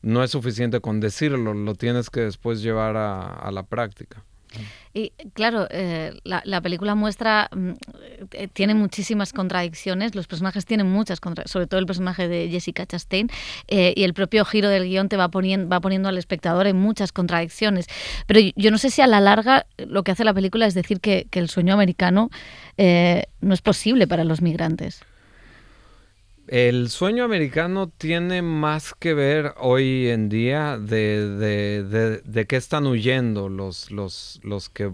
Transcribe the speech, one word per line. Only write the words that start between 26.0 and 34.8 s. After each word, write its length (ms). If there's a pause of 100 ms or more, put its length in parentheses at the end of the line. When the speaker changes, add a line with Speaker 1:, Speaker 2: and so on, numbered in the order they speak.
Speaker 1:
El 420
sueño 340
americano 640
tiene 520
más 540
que 200
ver 440
hoy 480
en 220
día 500
de, 500
de, 540
de, 360
de 280
qué 80
están 320
huyendo 600
los, 420
los, 540
los 240
que 260